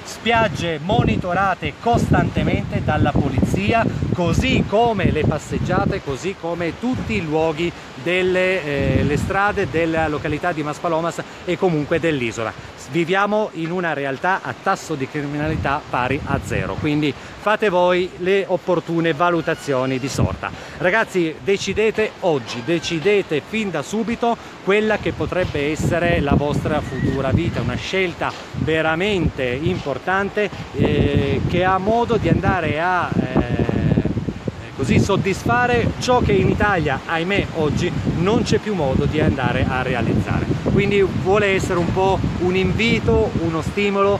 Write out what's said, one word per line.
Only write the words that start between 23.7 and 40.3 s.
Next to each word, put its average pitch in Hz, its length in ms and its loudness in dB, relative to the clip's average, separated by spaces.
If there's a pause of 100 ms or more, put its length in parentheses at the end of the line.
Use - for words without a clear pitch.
da 156 100 -4
subito 226 540 -2 (300)
quella 208 320 2
che - 160 -2
potrebbe 156 580 -2
essere 170 480 2
la 139 140 2
vostra 147 480 0
futura 131 500 0
vita, 165 300 2
una 120 140 -2
scelta 170 540 -2 (260)
veramente 160 880 0
importante, 175 1040 -2 (240)
eh, 143 720 2
che 175 160 2
ha 190 140 4
modo 226 400 2
di 165 100 0
andare 170 540 2
a, 175 280 0
eh, 127 300 0 (1400)
così - 240 2
soddisfare 233 1000 2
ciò 247 220 2
che - 120 2
in 190 160 4
Italia, 175 560 2
ahimè, 170 400 0 (100)
oggi 156 360 0 (260)
non 202 260 4
c'è - 140 2
più 214 160 -2
modo 143 320 2
di 143 160 0
andare 131 460 2
a 131 140 0
realizzare. 127 640 0 (260)